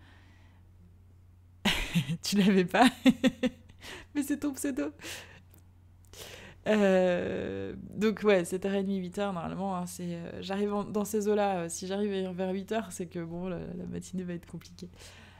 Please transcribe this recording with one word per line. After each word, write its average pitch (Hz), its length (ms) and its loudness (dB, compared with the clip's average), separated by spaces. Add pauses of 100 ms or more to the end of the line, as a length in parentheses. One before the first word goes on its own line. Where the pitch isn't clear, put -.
(1700)
<laughs> 170 560 0
Tu - 160 0
l'avais 190 280 6
pas ? 214 220 6 (180)
<laughs> - 1080 0
Mais 294 80 0
c'est 285 160 -2
ton 294 160 -4
pseudo. 285 380 -4 (1800)
Euh, 190 1080 2 (220)
donc 208 280 2
ouais, 196 200 6
sept 185 220 -4
heures 196 100 0
et 196 80 2
demie, 196 140 -2
huit 180 200 -6
heures, 202 140 -2
normalement, 175 460 -4
hein, 180 80 -4
c'est, 175 300 -8
euh, 170 260 -10
j'arrive 202 320 -2
en, 208 100 0
dans 208 220 -2
ces 208 220 0
eaux-là, 202 320 4
euh, 170 100 -4
si 180 180 -8
j'arrive 202 240 -2
vers 185 400 -2
huit 190 220 -4
heures, 220 180 -4
c'est 180 160 -6
que 170 160 -6
bon, 170 240 -6
la, 170 120 -4
la 175 260 -8
matinée 175 380 -6
va 175 100 -6
être 170 120 -8
compliquée. 175 440 -14 (500)